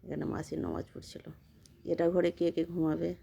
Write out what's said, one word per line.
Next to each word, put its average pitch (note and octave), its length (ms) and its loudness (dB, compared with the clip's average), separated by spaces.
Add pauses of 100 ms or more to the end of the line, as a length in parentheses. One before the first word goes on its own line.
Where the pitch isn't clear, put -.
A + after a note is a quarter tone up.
এখানে D3+ 220 -6
মাসি - 320 -4
নামাজ - 360 -4
পড়ছিল, - 380 -14 (520)
এটা E3+ 260 4
ঘরে F3 220 4
কে E3+ 200 2
কে E3 140 0
ঘুমাবে E3+ 580 0